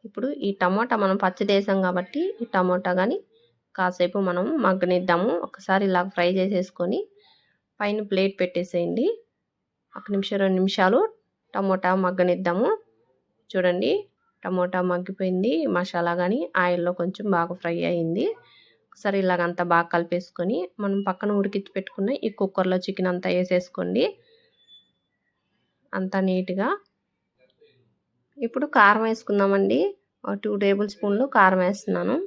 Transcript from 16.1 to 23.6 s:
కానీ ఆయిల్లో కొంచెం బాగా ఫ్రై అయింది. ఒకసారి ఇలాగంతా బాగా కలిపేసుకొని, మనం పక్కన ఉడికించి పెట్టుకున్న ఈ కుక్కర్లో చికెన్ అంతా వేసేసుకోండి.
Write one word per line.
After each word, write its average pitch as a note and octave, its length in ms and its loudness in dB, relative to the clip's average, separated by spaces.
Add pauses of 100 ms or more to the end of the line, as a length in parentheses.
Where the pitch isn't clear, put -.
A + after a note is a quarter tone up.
కానీ F#3 240 0 (180)
ఆయిల్లో F3+ 360 0
కొంచెం F#3 380 -6
బాగా F3 240 0
ఫ్రై E3+ 300 -6
అయింది. E3+ 400 0 (720)
ఒకసారి G3 240 -2
ఇలాగంతా F3 480 0
బాగా E3+ 220 4
కలిపేసుకొని, F3 600 -2 (280)
మనం G3 240 -2
పక్కన G3+ 320 -2
ఉడికించి G3 360 -4
పెట్టుకున్న G3 340 -4 (180)
ఈ - 20 -2 (100)
కుక్కర్లో F#3 460 0
చికెన్ F#3 260 -2
అంతా F#3 240 -4
వేసేసుకోండి. F3+ 680 -2 (1900)